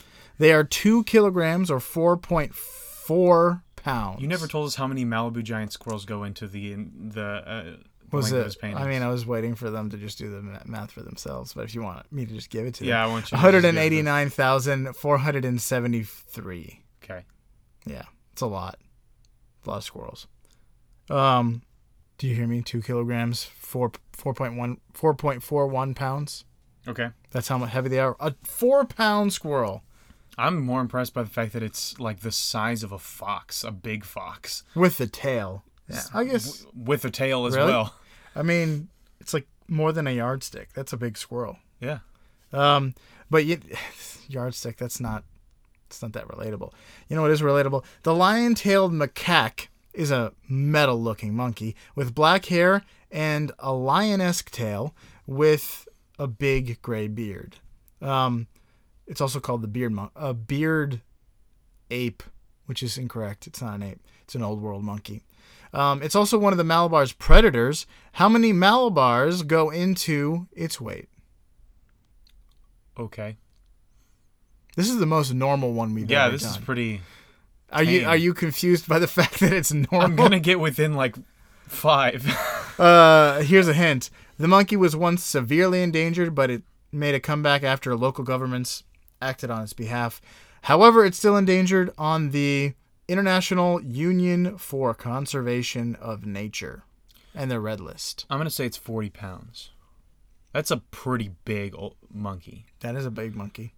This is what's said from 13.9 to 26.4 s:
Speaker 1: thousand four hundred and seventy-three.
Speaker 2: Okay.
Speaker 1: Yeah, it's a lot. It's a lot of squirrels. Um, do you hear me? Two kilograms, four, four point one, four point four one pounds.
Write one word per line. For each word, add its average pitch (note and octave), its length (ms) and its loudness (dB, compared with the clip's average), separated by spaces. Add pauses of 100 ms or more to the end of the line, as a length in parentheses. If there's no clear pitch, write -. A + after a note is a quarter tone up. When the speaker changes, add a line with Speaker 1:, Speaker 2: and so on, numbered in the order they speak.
Speaker 1:
thousand C3+ 680 0
four C#3+ 220 0
hundred C#3 260 -2
and B2 160 -2
seventy-three. A2+ 1200 -6 (200)
Speaker 2:
Okay. F2+ 200 -16 (640)
Speaker 1:
Yeah, - 180 -14 (300)
it's - 80 -14
a B2 60 -4
lot. F#2+ 300 -10 (800)
It's - 80 -20
a - 20 -6
lot G3+ 80 -6
of - 80 -12
squirrels. - 420 -18 (800)
Um, B2 520 2 (560)
do C3+ 100 -6
you A#2+ 80 -2
hear A#2 120 -2
me? A#2+ 140 -2
Two A#2 200 -6
kilograms, A#2+ 640 -4
four, - 460 -6 (200)
four - 220 -8
point A#2+ 240 -8
one, A#2+ 220 -6 (140)
four D#3 200 0
point C3+ 300 -4
four C#3+ 240 0
one C3 260 -4
pounds. C#3 500 -6 (440)